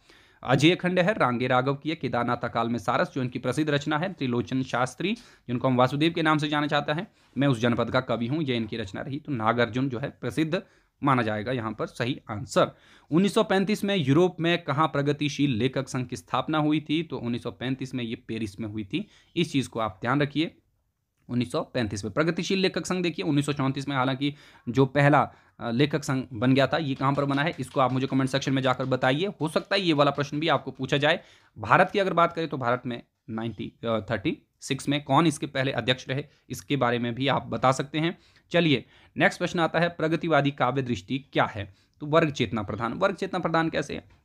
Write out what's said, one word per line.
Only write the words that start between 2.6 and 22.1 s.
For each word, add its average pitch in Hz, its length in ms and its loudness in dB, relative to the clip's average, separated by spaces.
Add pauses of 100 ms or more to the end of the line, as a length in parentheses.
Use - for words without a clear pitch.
में 117 100 -2
सारस, 135 360 -2
जो 135 80 -2
इनकी 123 160 -4
प्रसिद्ध 131 320 -2
रचना 147 280 0
है, 185 140 -4
त्रिलोचन 127 500 -2
शास्त्री, 131 520 -2 (340)
जिनको 123 200 0
हम 127 80 2
वासुदेव 143 360 4
के 170 100 -2
नाम 156 160 4
से 151 100 -2
जाना 151 180 0
जाता 147 280 0
है, 180 180 -8 (260)
मैं 139 100 4
उस 120 120 2
जनपद 117 300 2
का 127 100 2
कवि 117 260 -2
हूँ, 151 160 -2
ये 131 140 0
इनकी 113 200 -4
रचना 110 240 -8
रही, 135 180 -8
तो - 140 -8
नागार्जुन 117 560 0
जो 123 100 -4
है 139 120 -6 (100)
प्रसिद्ध 151 420 -2 (400)
माना 131 200 4
जाएगा 107 300 -2
यहाँ 110 200 -4
पर 143 140 -6
सही - 340 -4 (100)
आंसर। 120 400 0 (400)
उन्नीस 185 240 4
सौ 220 80 4
पैंतीस 202 420 0
में 202 120 0
यूरोप 170 440 4
में 170 240 0
कहाँ 147 240 0
प्रगतिशील 143 640 0
लेखक 131 380 -2
संघ 127 180 -4
की 120 100 -10
स्थापना 131 420 -4
हुई 151 220 2
थी? 151 220 -2
तो 139 160 -8
उन्नीस 117 240 -4
सौ 120 80 -8
पैंतीस 131 440 -6
में 123 100 -4
ये 113 120 -6
पेरिस 113 440 -8
में 113 80 -8
हुई 107 160 -6
थी, 160 240 -6 (280)
इस 170 160 0
चीज़ 131 160 0
को 120 120 -6
आप 110 200 -4
ध्यान 135 220 0
रखिए। 147 360 -4 (680)
उन्नीस 123 240 -2
सौ 160 100 -2
पैंतीस 110 420 -4
में 107 100 -6